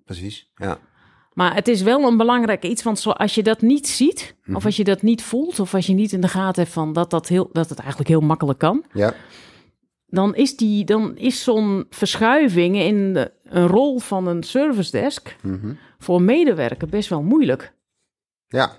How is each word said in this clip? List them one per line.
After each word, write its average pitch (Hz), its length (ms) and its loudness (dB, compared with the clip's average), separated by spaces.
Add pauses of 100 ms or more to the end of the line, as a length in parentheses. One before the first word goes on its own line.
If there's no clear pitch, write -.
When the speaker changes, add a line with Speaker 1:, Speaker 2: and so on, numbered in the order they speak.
Speaker 1:
Precies, 95 500 -14
ja. 95 240 -8 (540)
Speaker 2:
Maar 180 220 0
het 202 140 0
is 208 140 2
wel 247 240 2
een 233 100 4
belangrijk 226 480 0
iets, 220 180 -4
want 220 160 -2
zo, 214 120 -4
als 208 240 -2
je 214 80 0
dat 220 180 2
niet 277 280 2
ziet, - 560 -2
Speaker 1:
Mhm. 95 120 -6
Speaker 2:
of 95 80 -6
als 208 120 0
je 214 80 0
dat 196 180 0
niet 226 200 2
voelt, 294 380 -4
of 190 140 -2
als 185 120 0
je 196 60 2
niet 202 200 2
in 185 80 -2
de 180 80 2
gaten 185 340 -2
hebt 165 120 -4
van 156 180 -2
dat, 170 180 -2
dat, 165 180 -2
heel, 185 240 0
dat 160 160 -2
het 147 100 -12
eigenlijk 135 300 -6
heel 160 120 6
makkelijk 151 380 0
kan, 208 340 0
Speaker 1:
Ja. 104 220 0 (920)
Speaker 2:
dan 190 280 0
is 269 220 0
die, 208 280 0
dan 214 320 -2
is - 260 -2
zo'n 214 480 0
verschuiving 208 880 2
in 202 360 0
de, 147 200 -2 (120)
een 175 220 2
rol 254 320 2
van 190 280 -4
een 175 160 -2
service 254 480 0
desk - 520 -4
Speaker 1:
Mhm. 101 320 -8 (240)
Speaker 2:
voor 180 180 -2
een 180 80 4
medewerker 185 640 2
best 202 200 -4
wel 156 140 -4
moeilijk. 185 520 0 (720)
Speaker 1:
Ja, 127 320 -2